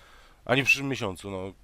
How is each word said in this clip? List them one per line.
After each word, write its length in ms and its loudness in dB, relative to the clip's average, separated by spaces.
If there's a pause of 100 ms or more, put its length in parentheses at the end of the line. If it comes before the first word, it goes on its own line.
(440)
ani 180 4
w 40 0
przyszłym 220 2
miesiącu, 420 -4
no. 220 -6 (120)